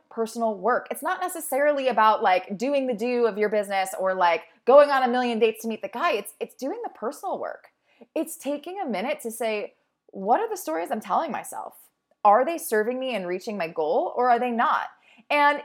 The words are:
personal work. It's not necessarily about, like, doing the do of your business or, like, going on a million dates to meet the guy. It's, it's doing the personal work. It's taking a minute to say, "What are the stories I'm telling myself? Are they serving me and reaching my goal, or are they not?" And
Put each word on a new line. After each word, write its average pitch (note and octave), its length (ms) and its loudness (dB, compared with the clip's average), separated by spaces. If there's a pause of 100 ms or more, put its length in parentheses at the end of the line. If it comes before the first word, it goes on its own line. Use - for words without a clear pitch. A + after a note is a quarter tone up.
(100)
personal A3+ 440 -4
work. G3 360 -2
It's B3 120 -8
not F4+ 180 -4
necessarily D4 680 0
about, A3 340 4
like, F#3 340 2
doing C4+ 300 -2
the B3+ 80 -2
do A#3+ 320 0
of G3+ 100 0
your G#3 140 0
business G3 480 -2
or, F#3 160 0
like, F3 300 2 (200)
going C#4+ 260 10
on C4+ 120 2
a B3+ 60 2
million A#3+ 300 0
dates A3 240 2
to A3+ 60 -6
meet A3 140 -8
the G3 60 -10
guy. D4+ 240 -2
It's, G#3 280 -6
it's - 140 -10
doing F4 280 -8
the G#4 80 -10
personal D4 480 -8
work. - 300 -12 (460)
It's D#4+ 220 -4
taking D4 440 -8
a F4+ 80 -6
minute A3 320 -4
to A#3 100 -8
say, A3 440 -6 (320)
"What G#3 340 0
are A4+ 80 -4
the G#4+ 80 -6
stories D#4+ 340 -6
I'm A3 100 -4
telling G#3+ 300 -2
myself? - 440 -10 (500)
Are G#3+ 200 8
they E4 120 -2
serving A#3 420 -2
me C4 160 -4
and F#3 120 -4
reaching F#3+ 320 -6
my E3 100 -2
goal, E3+ 480 0
or B3 140 2
are A#3+ 80 6
they B3 120 -2
not?" A3+ 380 0 (400)
And D4 360 2